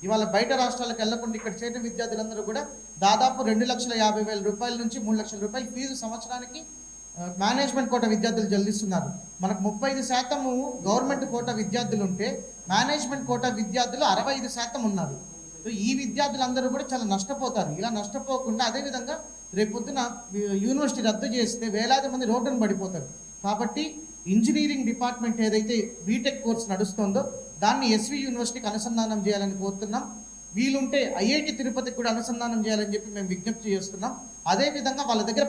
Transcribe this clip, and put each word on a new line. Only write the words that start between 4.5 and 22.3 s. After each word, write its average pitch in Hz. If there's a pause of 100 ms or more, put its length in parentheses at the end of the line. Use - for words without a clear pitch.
నుంచి 233
మూడు 214
లక్షల 214
రూపాయలు 233
ఫీజు 269
సంవత్సరానికి, 240 (580)
ఆ, - (220)
మేనేజ్‌మెంట్ 254
కోటా 233
విద్యార్థులు 220
చెల్లిస్తున్నారు. 196 (320)
మనకు 196
ముప్పై 220
ఐదు 269
శాతము 254 (360)
గవర్నమెంట్ 262
కోటా 240
విద్యార్థులు 214
ఉంటే 190 (460)
మేనేజ్‌మెంట్ 277
కోటా 240
విద్యార్థులు 233
అరవై 240
ఐదు 226
శాతం 233
ఉన్నారు. 170 (480)
So 220 (160)
ఈ 262 (100)
విద్యార్థులందరూ 254
కూడా 269
చాలా 233 (100)
నష్టపోతారు. 208
ఇలా 226
నష్టపోకుండా 226
అదేవిధంగా 254 (380)
రేపొద్దున 233 (680)
యూనివర్సిటీ 262
రద్దు 214
చేస్తే 226 (100)
వేలాది 262
మంది 254
రోడ్డున 247